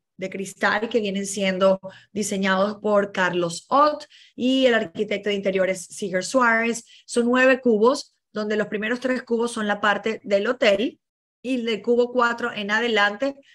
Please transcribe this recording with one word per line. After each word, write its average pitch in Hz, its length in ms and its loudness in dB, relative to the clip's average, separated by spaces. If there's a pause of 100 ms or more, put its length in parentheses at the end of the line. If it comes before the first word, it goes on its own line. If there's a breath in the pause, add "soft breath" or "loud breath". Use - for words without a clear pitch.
(160)
de 185 140 -8
cristal 202 580 -4
que 233 120 0
vienen 196 260 -4
siendo 190 540 2 (320 loud breath)
diseñados 202 680 0
por 202 300 2
Carlos 175 600 -2
Ott 294 340 2 (320 soft breath)
y 262 300 2
el 233 80 4
arquitecto 208 560 -2
de 202 60 0
interiores 190 500 -2
Siger 185 360 -6
Suárez. 226 640 0 (220 loud breath)
Son 240 180 0
nueve 254 360 4
cubos, 240 540 2 (180)
donde 214 240 -4
los 208 120 -2
primeros 220 320 -4
tres 254 240 -2
cubos 233 260 -2
son 214 160 -4
la 208 140 -2
parte 208 420 0
del 202 240 0
hotel 233 540 2 (420)
y 254 200 -2
del 220 200 -4
cubo 240 300 2
cuatro 240 400 0
en 208 180 -6
adelante 220 640 0 (200 soft breath)